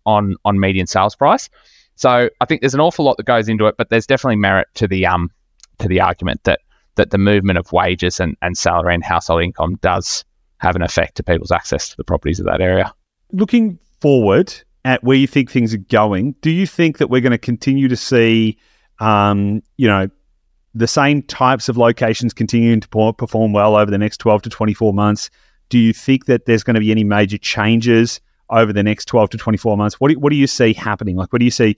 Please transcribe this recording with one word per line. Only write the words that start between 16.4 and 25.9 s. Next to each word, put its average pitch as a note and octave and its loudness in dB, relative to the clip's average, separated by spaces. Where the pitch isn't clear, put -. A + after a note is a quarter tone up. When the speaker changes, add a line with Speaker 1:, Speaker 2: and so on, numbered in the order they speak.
Speaker 2:
do D#3 -2
you F3 0
think D#3+ -2
that - 0
we're B2+ 2
gonna A#2+ 2
continue C3+ -2
to B2 -2
see, A2+ 2
um, G2+ 0
you C3 2
know, G2 2
the A2+ -2
same C#3+ 0
types C3 -2
of A#2 -2
locations A#2 0
continuing A#2 0
to - -12
per-, A2 0
perform A2 -2
well G#2 4
over G#2 2
the G2+ 0
next G#2+ -2
twelve G#2+ 2
to - -14
twenty-four G#2+ -2
months? G#2 0
Do B2 2
you A2+ 4